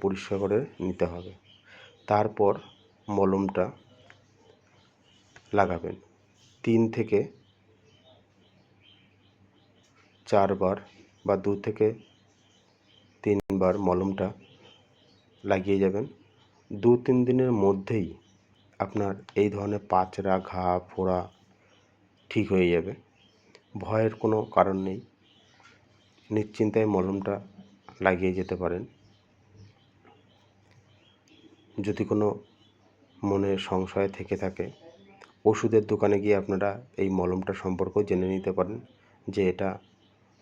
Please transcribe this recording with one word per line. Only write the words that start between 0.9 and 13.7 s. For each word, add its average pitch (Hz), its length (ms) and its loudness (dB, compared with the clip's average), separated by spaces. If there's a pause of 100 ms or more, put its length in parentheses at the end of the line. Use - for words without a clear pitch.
হবে। 87 260 -8 (760)
তারপর 104 460 2 (540)
মলমটা 98 580 0 (1900)
লাগাবেন। 87 420 0 (680)
তিন 113 180 4 (100)
থেকে - 280 0 (3000)
চারবার 98 500 2 (480)
বা 101 120 2
দু 98 140 -2 (140)
থেকে 107 220 0 (1400)
তিনবার 98 560 2